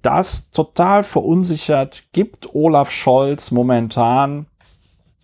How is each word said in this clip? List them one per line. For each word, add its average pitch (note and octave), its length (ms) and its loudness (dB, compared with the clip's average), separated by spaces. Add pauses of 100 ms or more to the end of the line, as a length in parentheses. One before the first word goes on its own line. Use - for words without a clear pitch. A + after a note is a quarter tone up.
das D3 480 -2
total F#3 520 0
verunsichert, D#3 1000 -2 (100)
gibt - 400 -4
Olaf D3 380 2
Scholz C#3 580 0
momentan B2 960 0 (800)